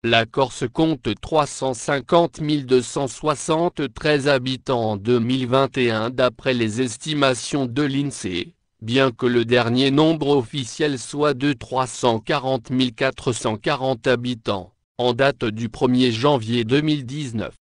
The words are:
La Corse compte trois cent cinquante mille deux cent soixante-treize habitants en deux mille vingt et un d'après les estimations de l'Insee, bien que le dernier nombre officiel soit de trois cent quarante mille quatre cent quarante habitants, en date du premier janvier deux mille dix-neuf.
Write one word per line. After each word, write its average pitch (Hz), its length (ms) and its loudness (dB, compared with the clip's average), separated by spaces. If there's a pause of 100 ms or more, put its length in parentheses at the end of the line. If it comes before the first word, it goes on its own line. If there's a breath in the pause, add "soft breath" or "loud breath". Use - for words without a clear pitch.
La 113 200 4
Corse 127 460 -2
compte 160 380 0 (100)
trois 151 260 0
cent 131 280 -4
cinquante 147 680 0
mille 147 260 -2
deux 127 160 4
cent - 280 -4
soixante-treize 151 1200 -2
habitants 127 640 0
en 107 40 -2
deux 113 240 2
mille 127 280 0
vingt 131 300 2
et 120 140 2
un 110 180 -2
d'après 127 440 0
les 113 280 0
estimations 135 840 -2
de 123 160 -4
l'Insee, 139 760 -4 (260)
bien 127 300 2
que 120 140 -4
le 123 180 4
dernier 120 480 2
nombre 151 380 4
officiel 143 680 -2
soit 147 360 -2
de 139 180 0
trois 127 360 -2
cent 117 320 0
quarante 135 500 -2
mille 127 240 0
quatre 131 400 -2
cent 110 240 -2
quarante 131 500 -2
habitants, 120 640 -2 (260)
en 123 140 2
date 135 320 0
du 113 240 -4
premier 127 460 2
janvier 120 500 0
deux 120 160 2
mille 151 260 -2
dix-neuf. 120 580 -8